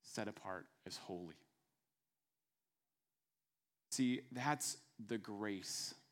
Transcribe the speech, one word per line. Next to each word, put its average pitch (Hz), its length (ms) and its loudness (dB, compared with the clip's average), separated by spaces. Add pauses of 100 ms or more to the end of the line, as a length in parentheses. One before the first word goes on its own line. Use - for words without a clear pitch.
set 107 240 -2
apart 95 400 -4 (180)
as 92 120 -8
holy. 87 400 -6 (2500)
See, 127 320 6 (100)
that's 139 460 2 (220)
the 113 180 0
grace 101 760 -2 (160)